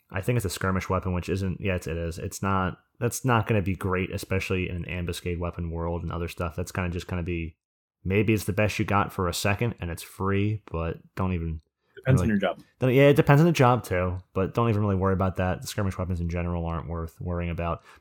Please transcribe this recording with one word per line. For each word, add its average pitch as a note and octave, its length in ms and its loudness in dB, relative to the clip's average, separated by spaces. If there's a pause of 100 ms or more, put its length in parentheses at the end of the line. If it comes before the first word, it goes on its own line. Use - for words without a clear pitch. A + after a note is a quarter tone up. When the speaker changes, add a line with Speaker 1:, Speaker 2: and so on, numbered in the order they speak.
(120)
Speaker 1:
I F#2+ 100 -4
think B2 160 0
it's G2+ 80 0
a F2 60 -2
Skirmish F#2+ 360 -2
weapon, F#2 260 0
which F2 160 -4
isn't, F#2+ 300 -2
yeah, G2 160 -2
it's, F2 120 -6
it D#2+ 100 -4
is. E2 220 -6
It's - 240 -8
not, F#2+ 340 0 (220)
that's - 260 -4
not A#2 220 2
gonna G#2 160 2
be F#2 120 -2
great, F#2 380 -2
especially F#2+ 560 -2
in F2+ 60 -6
an E2+ 100 -6
ambuscade F2 540 -6
weapon E2+ 320 -6
world E2+ 320 -4
and E2+ 80 -6
other E2+ 160 -4
stuff. E2+ 280 -6
That's F2 160 -6
kinda F2+ 200 -2
just E2+ 160 -8
gonna F2 160 -4
be, E2 340 -6 (460)
maybe G2 280 4
it's G#2 120 2
the G2+ 100 -2
best G#2+ 240 0
you G#2+ 80 0
got G2+ 260 2
for F#2 160 -2
a E2+ 60 -2
second G#2 480 0
and F2 80 -4
it's E2 140 -8
free, G2 580 0 (100)
but E2 260 -4 (180)
don't F#2 180 0
even E2 260 -4 (360)
Speaker 2:
Depends C3 260 4
Speaker 1:
really A2 120 2
Speaker 2:
on G2+ 60 2
your F#2+ 100 2
job. - 140 -6 (160)
Speaker 1:
don't, B2 140 4
yeah, C#3 160 10
it C#3+ 60 8
depends C#3+ 260 6
on E3+ 60 8
the F3 40 6
job B2 320 4
too, F2+ 360 0 (160)
but F#2 180 0
don't A#2 160 2
even G#2 120 2
really G2+ 140 2
worry F#2+ 180 2
about F#2 240 0
that. F#2 240 -2
The - 60 -12
Skirmish G2 300 -4
weapons F2+ 240 -2
in E2+ 80 -2
general F2 380 -2
aren't E2 200 -4
worth E2 320 -8
worrying F2 300 -4
about. E2+ 320 -4 (200)